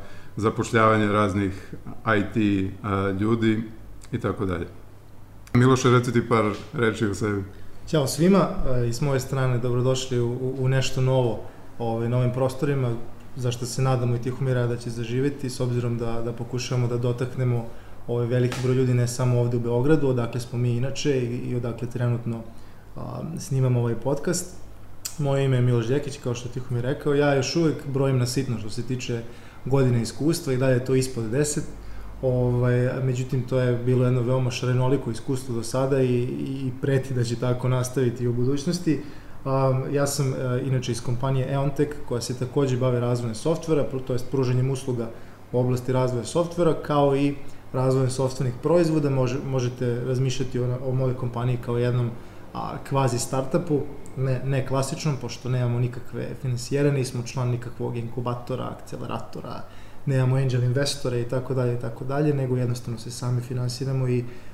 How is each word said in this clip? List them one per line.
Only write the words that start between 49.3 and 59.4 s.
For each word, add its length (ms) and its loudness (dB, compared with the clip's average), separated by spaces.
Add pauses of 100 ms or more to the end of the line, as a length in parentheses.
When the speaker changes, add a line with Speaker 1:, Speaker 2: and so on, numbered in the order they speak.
Speaker 2:
možete 580 0
razmišljati 540 0
o, 260 0
o 80 -2
mojoj 240 2
kompaniji 480 0
kao 140 0
jednom, 320 2 (440)
a, 220 -6 (120)
kvazi 300 2
startupu, 600 0 (360)
ne, 280 0
ne 220 0
klasičnom, 540 -2
pošto 280 -8
nemamo 300 0
nikakve 500 -4 (140)
finansijere, 500 0
nismo 300 -2
član 260 -4
nikakvog 480 -4
inkubatora, 720 -4 (120)
akceleratora, 840 -8 (440)